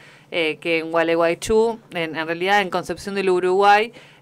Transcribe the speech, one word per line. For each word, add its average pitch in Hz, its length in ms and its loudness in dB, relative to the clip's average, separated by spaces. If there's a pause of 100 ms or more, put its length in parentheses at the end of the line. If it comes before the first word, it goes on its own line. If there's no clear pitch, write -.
(320)
eh, 156 280 -2
que 170 200 -2
en 165 100 -8
Gualeguaychú, 170 880 0 (160)
en, 160 220 -6
en 160 100 -4
realidad 180 340 0
en 185 80 -2
Concepción 175 460 -6
del 190 160 0
Uruguay, 202 600 4 (300)